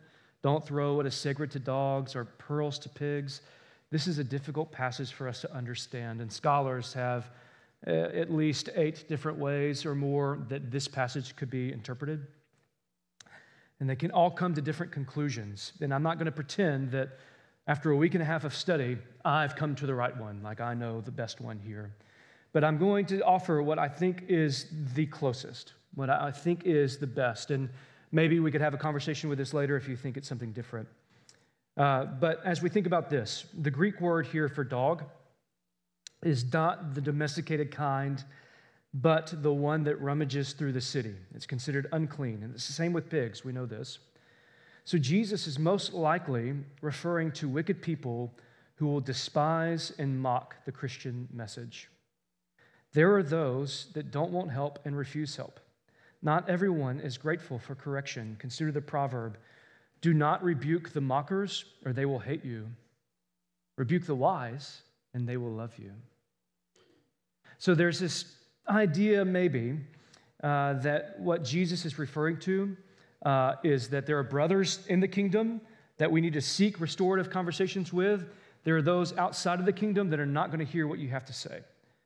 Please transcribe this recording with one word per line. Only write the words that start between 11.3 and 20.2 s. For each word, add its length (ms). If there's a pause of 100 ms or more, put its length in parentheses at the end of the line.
could 160
be 220
interpreted. 520 (1500)
And 120
they 60
can 140
all 200
come 240
to 80
different 300
conclusions. 880
And 120
I'm 100
not 160
gonna 140
pretend 600
that 260 (480)
after 240
a 60
week 180
and 80
a 20
half 200
of 100
study, 440 (260)
I've 300
come 220
to 100
the 80
right 220
one, 260